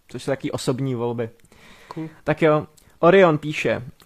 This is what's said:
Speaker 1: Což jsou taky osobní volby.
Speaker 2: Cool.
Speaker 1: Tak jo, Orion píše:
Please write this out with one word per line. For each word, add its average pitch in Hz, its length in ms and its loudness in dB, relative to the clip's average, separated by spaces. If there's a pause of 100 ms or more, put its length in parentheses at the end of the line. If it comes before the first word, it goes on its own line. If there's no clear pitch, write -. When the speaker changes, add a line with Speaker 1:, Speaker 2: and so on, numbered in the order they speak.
Speaker 1:
Což - 160 -16
jsou 143 80 -4
taky 143 200 -6
osobní 131 440 -6
volby. 117 340 -6 (580)
Speaker 2:
Cool. 160 220 -12 (140)
Speaker 1:
Tak - 180 -2
jo, 151 260 2 (320)
Orion 175 380 6
píše: 147 460 -4 (220)